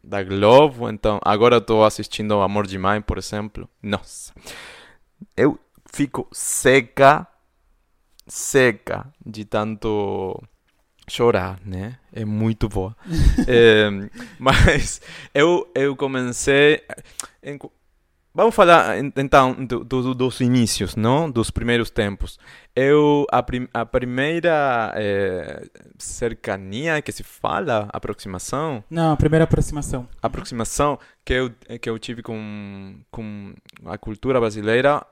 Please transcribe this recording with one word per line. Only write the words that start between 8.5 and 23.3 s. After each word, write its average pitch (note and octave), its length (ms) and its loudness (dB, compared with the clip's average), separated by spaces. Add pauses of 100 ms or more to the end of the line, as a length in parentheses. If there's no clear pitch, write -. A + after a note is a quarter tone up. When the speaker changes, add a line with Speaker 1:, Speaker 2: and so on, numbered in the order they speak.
Speaker 1:
de G#2+ 200 -14
tanto G#2 960 -4 (680)
chorar, F#2+ 560 0
né? G2+ 340 -10 (140)
É A2 120 -10
muito A2 440 -2
boa. G2+ 360 -6
Speaker 2:
<laughs> - 420 2
Speaker 1:
É, A2+ 420 8 (500)
mas - 600 4 (340)
eu, E3 400 4
eu C3+ 220 0
comecei C#3 840 2 (600)
em C#3+ 160 -14
cu-, - 140 -18 (640)
vamos A3 200 2
falar, D3+ 440 6
en-, C3+ 180 -6
então, C3+ 380 4 (120)
do, A#2 180 -6
do, B2+ 300 -4
dos B2 260 -4
inícios, A#2+ 560 0
não? C3+ 340 0
Dos A#2 200 -2
primeiros A#2 400 -2
tempos. - 480 -4 (380)
Eu, D3 560 4